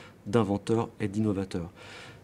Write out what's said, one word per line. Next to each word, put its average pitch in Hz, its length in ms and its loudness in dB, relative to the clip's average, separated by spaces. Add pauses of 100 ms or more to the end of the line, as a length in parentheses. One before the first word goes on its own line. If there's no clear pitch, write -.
(260)
d'inventeurs 104 640 2 (140)
et 107 80 0
d'innovateurs. 98 600 0 (540)